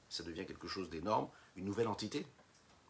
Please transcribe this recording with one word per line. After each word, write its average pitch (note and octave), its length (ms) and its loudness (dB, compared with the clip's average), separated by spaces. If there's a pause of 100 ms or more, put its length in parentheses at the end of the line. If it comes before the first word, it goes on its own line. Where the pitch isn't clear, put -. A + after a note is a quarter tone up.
Ça - 160 -4
devient E2+ 220 -2
quelque - 240 -8
chose F#2 200 -2
d'énorme, G2+ 380 4 (300)
une F2+ 80 -2
nouvelle G#2+ 240 4
entité. G#2+ 360 0 (640)